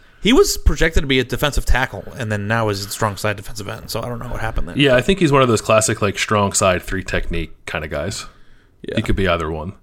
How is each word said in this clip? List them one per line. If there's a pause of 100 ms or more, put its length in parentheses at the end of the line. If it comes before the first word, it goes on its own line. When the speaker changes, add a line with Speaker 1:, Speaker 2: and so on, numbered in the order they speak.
(220)
Speaker 1:
He
was
projected
to
be
a
defensive
tackle, (120)
and
then
now
is
a
strong
side
defensive
end,
so
I
don't
know
what
happened
there.
Speaker 2:
Yeah,
I
think
he's
one
of
those
classic,
like,
strong
side,
three
technique (120)
kind
of
guys. (580)
Speaker 1:
Yeah.
Speaker 2:
He
could
be
either
one.